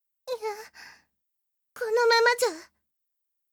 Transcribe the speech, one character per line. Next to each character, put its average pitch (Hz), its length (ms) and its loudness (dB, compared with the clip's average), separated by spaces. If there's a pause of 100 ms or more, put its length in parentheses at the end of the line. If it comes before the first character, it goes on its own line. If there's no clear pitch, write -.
(1700)
こ - 100 -6
の 440 60 -4 (160)
ま 466 160 4
ま 480 140 4
じ 494 100 0
ゃ。 - 20 2
い 359 40 -4
や、 311 40 -12 (960)